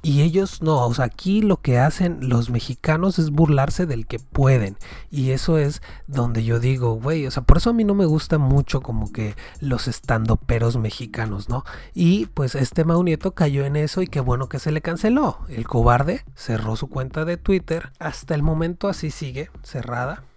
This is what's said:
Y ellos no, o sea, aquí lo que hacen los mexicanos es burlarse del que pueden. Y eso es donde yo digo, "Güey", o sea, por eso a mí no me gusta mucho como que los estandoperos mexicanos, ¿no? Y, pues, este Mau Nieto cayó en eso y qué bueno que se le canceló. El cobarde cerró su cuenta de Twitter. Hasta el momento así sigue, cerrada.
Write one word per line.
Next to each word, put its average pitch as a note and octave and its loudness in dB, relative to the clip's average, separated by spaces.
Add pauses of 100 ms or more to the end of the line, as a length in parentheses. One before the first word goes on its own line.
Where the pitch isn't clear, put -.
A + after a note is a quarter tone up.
Y C#3+ 4
ellos F3+ 2
no, D3+ 2
o A#2+ 0
sea, B2+ 0
aquí G3 0
lo G3+ 2
que B2 4
hacen D#3 0
los A#2+ 2
mexicanos D#3 0
es D#3 2
burlarse D3 2
del B2+ -4
que A#2+ -8
pueden. B2+ 2 (320)
Y C3 -2
eso D#3 2
es D3 0 (260)
donde A#2+ 0
yo A#2 2
digo, B2 0
"Güey", C#3 -2
o B2+ -4
sea, C3 -4
por - 10
eso F3+ 4
a A#3 2
mí A3+ 4
no G3+ 2
me G3 4
gusta D#3 2
mucho C#3 2
como A2 -4
que G#2+ -6 (240)
los C3 -2
estandoperos A#2 0
mexicanos, A2 -4
¿no? B2 -4 (300)
Y, F#3 4
pues, C3+ -2
este C3+ 0
Mau E3 2
Nieto F3+ 0
cayó C#3 0
en C#3+ -2
eso D3+ -2
y F3+ -2
qué - -4
bueno B2 0
que C#3 -6
se D3+ -4
le D#3 -2
canceló. A3 0
El A2+ -8
cobarde B2+ 2 (100)
cerró A2 -4
su C3+ -6
cuenta C3+ -6
de F3 -4
Twitter. E3+ -2
Hasta - -6
el D3 0
momento E3 0
así F3+ -4
sigue, C#3 -10 (140)
cerrada. B2 -8 (120)